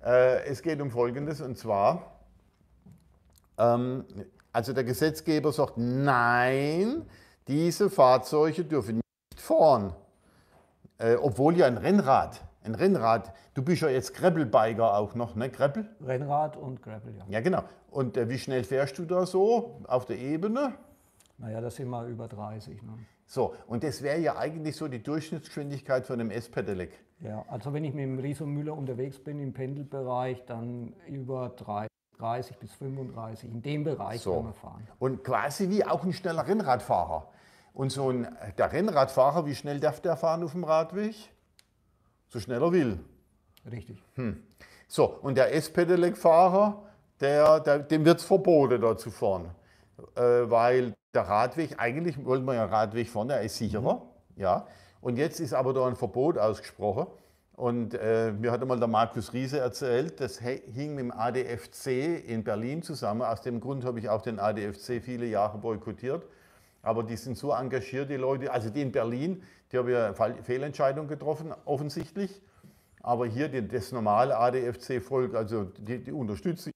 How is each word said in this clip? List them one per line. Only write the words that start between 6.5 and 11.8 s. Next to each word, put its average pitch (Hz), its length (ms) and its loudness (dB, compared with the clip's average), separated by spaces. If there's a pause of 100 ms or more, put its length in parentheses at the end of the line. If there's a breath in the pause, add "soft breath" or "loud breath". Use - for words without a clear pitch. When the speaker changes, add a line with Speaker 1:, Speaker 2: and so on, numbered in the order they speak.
Speaker 1:
diese 165 400 2
Fahrzeuge 151 760 4
dürfen 117 320 -2
nicht - 440 -8
fahren. 131 540 6 (1040 soft breath)
Äh, 117 160 4
obwohl 143 420 4
ja 170 100 8
ein 123 120 2
Rennrad, 131 680 4 (180)